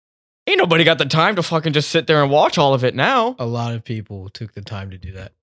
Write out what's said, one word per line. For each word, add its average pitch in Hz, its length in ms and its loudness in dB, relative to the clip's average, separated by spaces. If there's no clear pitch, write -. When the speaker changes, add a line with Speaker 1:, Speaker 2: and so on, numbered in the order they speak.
Speaker 1:
ain't 370 120 2
nobody 165 260 4
got 160 120 4
the 151 80 0
time 160 300 2
to 175 80 -2
fucking 160 300 -2
just 147 160 0
sit 160 180 0
there 156 140 4
and 139 100 2
watch 175 260 4
all 139 160 4
of 127 120 0
it 123 100 0
now. 240 440 0
Speaker 2:
A 123 60 -6
lot 117 280 -4
of 113 100 -8
people 101 460 -10
took - 240 -14
the 104 80 -14
time 98 300 -12
to 92 60 -16
do 87 160 -14
that. 95 300 -16